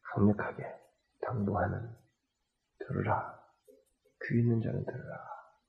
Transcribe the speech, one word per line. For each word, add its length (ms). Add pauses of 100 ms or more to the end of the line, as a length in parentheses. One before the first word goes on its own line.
(140)
강력하게 500 (600)
당부하는, 560 (1000)
"들으라. 540 (920)
귀 120
있는 220
자는 240
들으라." 340 (500)